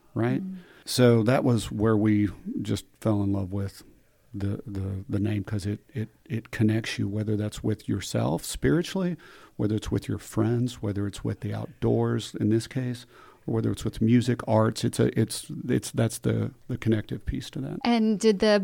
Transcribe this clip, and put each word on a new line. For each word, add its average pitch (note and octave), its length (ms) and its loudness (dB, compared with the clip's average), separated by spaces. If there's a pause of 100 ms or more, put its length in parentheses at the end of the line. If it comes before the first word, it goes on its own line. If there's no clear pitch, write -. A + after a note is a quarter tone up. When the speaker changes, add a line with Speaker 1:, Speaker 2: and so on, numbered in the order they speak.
(140)
Speaker 1:
right? B2 280 0
Speaker 2:
Mm. F#3+ 180 -10 (260)
Speaker 1:
So A#2+ 380 6
that B2+ 200 2
was A#2+ 260 2
where A2 280 2
we G#2 320 4 (320)
just G#2 240 -4 (160)
fell G#2 200 0
in G2 120 0
love G2 180 -4
with G2 320 -6 (500)
the, G2 320 -4
the, G2 440 -6
the G#2 100 -2
name, G#2 240 -2
'cause G2+ 220 -6
it, G#2 160 -6 (120)
it, A2 140 -6 (220)
it - 220 -8
connects A2 460 0
you, G#2+ 120 -2
whether G#2+ 260 -2
that's G#2 260 -4
with G#2+ 280 -4
yourself A#2 560 -2
spiritually, F3 720 0 (400)
whether A2 180 0
it's - 160 -4
with A2 160 -2
your G#2 100 -4
friends, A#2+ 640 -2
whether G2+ 260 -2
it's - 180 -8
with G#2+ 160 -4
the G#2 120 -6
outdoors A#2 840 0
in G#2+ 80 0
this A2+ 180 2
case, B2 400 -6 (420)
or B2 60 -2
whether A2+ 180 0
it's - 140 -4
with - 160 0
music, A2+ 460 6
arts. A2 360 4
It's A#2 160 0
a, A#2+ 200 4
it's, - 260 -2 (240)
it's, - 220 0
that's A#2 260 0
the, A2 320 0 (180)
the B2 120 -6
connective - 480 -2
piece B2+ 240 -6
to - 100 -8
that. - 220 -6
Speaker 2:
And A3 360 2
did G#3+ 200 4
the G#3 240 4